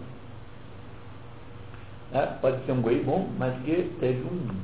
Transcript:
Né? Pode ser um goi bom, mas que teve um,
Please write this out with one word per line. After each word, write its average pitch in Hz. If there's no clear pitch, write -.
Né? 131
Pode 127
ser 131
um 123
goi 117
bom, 151
mas 127
que 160
teve 127
um, 170